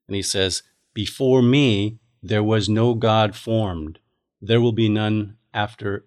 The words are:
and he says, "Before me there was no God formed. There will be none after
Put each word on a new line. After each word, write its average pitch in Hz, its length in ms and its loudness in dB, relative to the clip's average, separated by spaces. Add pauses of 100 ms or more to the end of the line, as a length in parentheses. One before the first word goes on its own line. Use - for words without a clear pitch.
and 98 80 -8
he 98 60 -4
says, 95 420 -2 (300)
"Before 127 480 0
me 120 580 2 (220)
there 104 220 0
was 107 240 0
no 113 260 2
God 110 420 2
formed. 92 640 -4 (420)
There 117 180 2
will 120 140 2
be 110 160 2
none 107 480 -2 (160)
after 104 540 -6